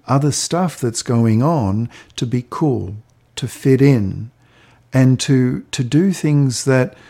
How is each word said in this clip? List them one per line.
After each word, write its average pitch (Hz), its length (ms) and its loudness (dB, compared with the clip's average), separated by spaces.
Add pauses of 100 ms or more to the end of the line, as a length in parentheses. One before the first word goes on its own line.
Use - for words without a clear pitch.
other 139 240 2
stuff 170 480 -4
that's 117 240 -4
going 117 400 2
on 117 440 0 (280)
to 139 100 -6
be 123 240 -4
cool, 104 460 -4 (400)
to - 120 -8
fit 131 360 2
in, 110 480 2 (600)
and 131 280 4
to, 127 500 0
to - 140 -6
do 147 280 2
things 143 540 0
that 131 320 0 (120)